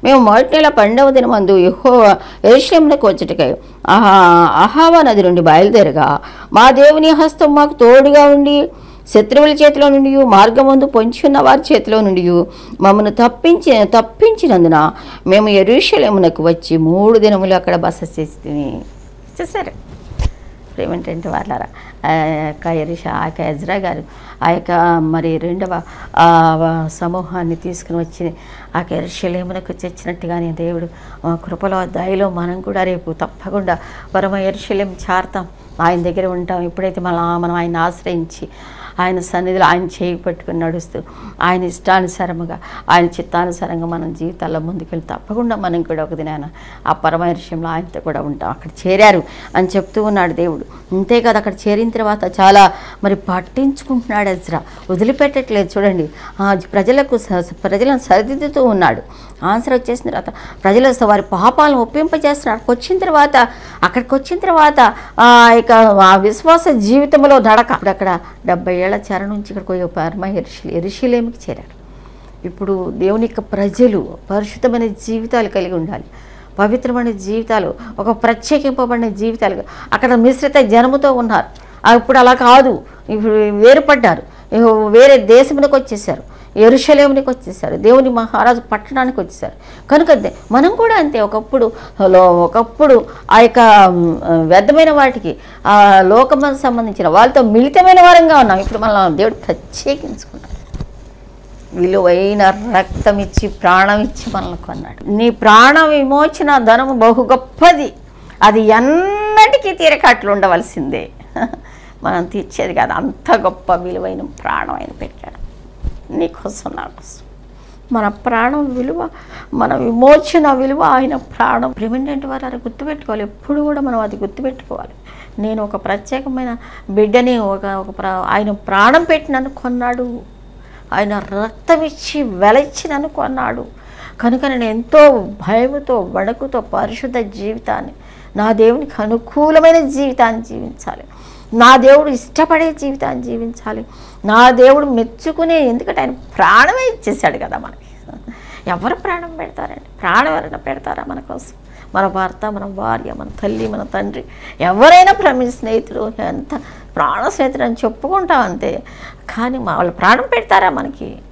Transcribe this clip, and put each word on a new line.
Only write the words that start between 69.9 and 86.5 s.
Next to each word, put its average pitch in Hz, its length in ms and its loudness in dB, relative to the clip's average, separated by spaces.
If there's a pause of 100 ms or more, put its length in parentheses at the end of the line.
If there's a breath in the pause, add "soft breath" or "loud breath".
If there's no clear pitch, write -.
యెరూషలే-, - 480 -10
యెరూషలేముకి 233 760 -6
చేరారు. - 280 -16 (680 soft breath)
ఇప్పుడు 185 440 -8
దేవుని 208 320 -2
యొక్క - 300 -8
ప్రజలు 202 640 -2 (120)
పరిశుద్ధమైన 226 560 -4
జీవితాలు 226 640 -6
కలిగి 185 260 -6
ఉండాలి, 165 300 -8 (540 soft breath)
పవిత్రమైన 240 520 -2
జీవితాలు, 208 640 -6 (240 loud breath)
ఒక 214 120 -4
ప్రత్యేకింపబడిన 240 960 -2
జీవితాలు. 208 540 -6 (300 loud breath)
అక్కడ 240 220 0
మిశ్రిత 254 420 2
జనముతో 262 560 2
ఉన్నారు, 233 340 -2 (400 loud breath)
ఆ, 226 80 6
ఇప్పుడు 240 240 2
అలా 247 160 6
కాదు, 254 480 4 (280 loud breath)
ఇప్పుడు 214 220 -2
వేరుపడ్డారు, 220 880 2 (300 soft breath)
ఇహో 220 340 2
వేరే 254 300 6
దేశమునకు 269 600 4
వచ్చేసారు, - 640 -6 (180 soft breath)